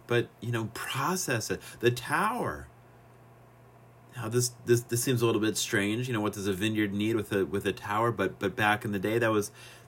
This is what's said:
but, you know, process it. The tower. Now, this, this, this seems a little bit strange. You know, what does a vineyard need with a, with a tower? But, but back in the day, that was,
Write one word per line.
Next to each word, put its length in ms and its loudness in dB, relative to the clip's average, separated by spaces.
but, 220 2
you 120 -4
know, 220 -2
process 760 -2
it. 100 -4
The 100 6
tower. 800 -2
Now, 120 -6
this, 240 0
this, 160 6
this 200 -2
seems 200 2
a 40 6
little 140 2
bit 160 0
strange. 520 0
You 60 -2
know, 60 0
what 140 -2
does 120 -6
a 60 2
vineyard 400 0
need 240 0
with 160 -4
a, 140 2
with 180 -2
a 80 2
tower? 400 0
But, 260 -2
but 160 -2
back 300 2
in 80 -4
the 60 -2
day, 200 0
that 140 4
was, 180 2